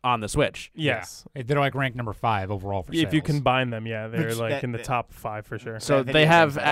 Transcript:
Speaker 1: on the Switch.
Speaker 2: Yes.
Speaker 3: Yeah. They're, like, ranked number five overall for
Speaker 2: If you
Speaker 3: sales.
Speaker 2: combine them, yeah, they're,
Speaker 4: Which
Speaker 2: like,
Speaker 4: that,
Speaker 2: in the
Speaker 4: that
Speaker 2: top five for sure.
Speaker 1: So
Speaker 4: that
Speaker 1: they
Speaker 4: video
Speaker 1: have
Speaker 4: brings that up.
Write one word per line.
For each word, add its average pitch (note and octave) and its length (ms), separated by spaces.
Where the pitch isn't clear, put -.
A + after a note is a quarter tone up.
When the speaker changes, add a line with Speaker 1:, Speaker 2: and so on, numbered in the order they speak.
Speaker 1:
on A#2+ 160
the G#2 80
Switch. - 440
Speaker 2:
Yes. B2+ 520
Speaker 3:
Yeah. C3+ 100
They're, D3 140
like, C#3 160
ranked C3 220
number A2+ 160
five G2+ 360
overall G2 340
for D#3 100
Speaker 2:
If E3 200
you D#3 60
Speaker 3:
sales. - 60
Speaker 2:
combine B2+ 460
them, A2 160
yeah, A2 200
they're, A2+ 200
Speaker 4:
Which A#2 100
Speaker 2:
like, A2+ 140
Speaker 4:
that, C3+ 120
Speaker 2:
in B2 80
the A#2 80
Speaker 4:
that A2+ 60
Speaker 2:
top B2 280
five G#2+ 320
for A2 140
sure. A2+ 220
Speaker 1:
So C#3+ 160
Speaker 4:
that B2+ 100
Speaker 1:
they C#3 60
Speaker 4:
video D#3 160
Speaker 1:
have E3 200
Speaker 4:
brings C#3 60
that C#3 80
up. C#3+ 80